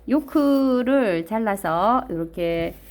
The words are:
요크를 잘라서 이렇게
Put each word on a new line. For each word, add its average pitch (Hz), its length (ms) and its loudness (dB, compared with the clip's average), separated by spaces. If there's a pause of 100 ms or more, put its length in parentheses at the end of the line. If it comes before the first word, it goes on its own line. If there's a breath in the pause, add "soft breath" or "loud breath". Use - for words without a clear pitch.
요크를 262 1160 2
잘라서 196 840 0
이렇게 170 640 -4 (160 loud breath)